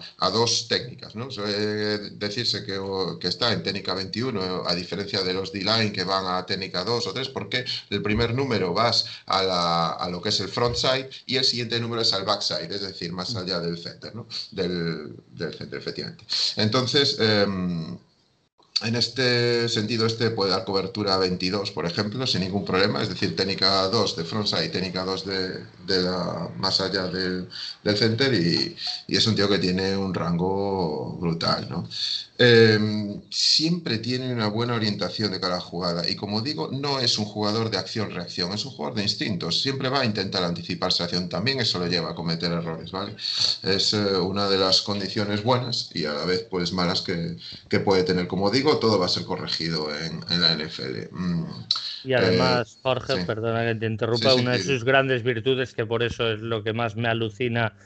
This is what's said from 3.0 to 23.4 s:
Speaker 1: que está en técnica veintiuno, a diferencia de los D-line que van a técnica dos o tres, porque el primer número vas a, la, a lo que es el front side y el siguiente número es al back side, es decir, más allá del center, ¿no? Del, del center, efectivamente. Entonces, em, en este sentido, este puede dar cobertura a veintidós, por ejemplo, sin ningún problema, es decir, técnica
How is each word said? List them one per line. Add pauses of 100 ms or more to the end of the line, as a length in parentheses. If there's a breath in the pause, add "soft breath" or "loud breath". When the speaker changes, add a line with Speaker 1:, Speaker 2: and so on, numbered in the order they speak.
Speaker 1:
que
está
en
técnica
veintiuno,
a
diferencia
de
los
D-line
que
van
a
técnica
dos
o
tres,
porque (240 loud breath)
el
primer
número
vas (180 loud breath)
a,
la,
a
lo
que
es
el
front
side (160 loud breath)
y
el
siguiente
número
es
al
back
side,
es
decir,
más
allá
del
center,
¿no? (240 loud breath)
Del, (160)
del
center,
efectivamente. (320 loud breath)
Entonces,
em, (840)
en
este
sentido,
este
puede
dar
cobertura
a
veintidós,
por
ejemplo,
sin
ningún
problema,
es
decir,
técnica